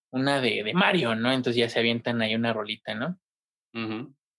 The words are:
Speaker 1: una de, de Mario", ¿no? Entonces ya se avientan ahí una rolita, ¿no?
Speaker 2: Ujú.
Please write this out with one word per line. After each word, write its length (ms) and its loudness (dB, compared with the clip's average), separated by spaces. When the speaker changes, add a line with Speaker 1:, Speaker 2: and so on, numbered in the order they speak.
Speaker 1:
una 300 2
de, 240 2
de 100 -2
Mario", 420 2
¿no? 160 0
Entonces 260 0
ya 120 4
se 100 -2
avientan 420 0
ahí 120 0
una 200 0
rolita, 420 -8
¿no? 240 -6
Speaker 2:
Ujú. 400 -8